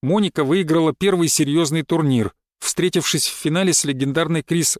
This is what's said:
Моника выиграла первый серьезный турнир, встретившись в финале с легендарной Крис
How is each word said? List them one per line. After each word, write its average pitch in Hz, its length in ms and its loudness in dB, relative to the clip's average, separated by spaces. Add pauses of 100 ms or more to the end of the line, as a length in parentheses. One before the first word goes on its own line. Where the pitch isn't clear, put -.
Моника 170 440 0
выиграла 160 480 2
первый 185 340 0
серьезный 156 560 0
турнир, 135 500 0 (280)
встретившись 175 640 -2
в - 60 -6
финале 175 400 0
с - 120 0
легендарной 147 580 0
Крис - 380 -2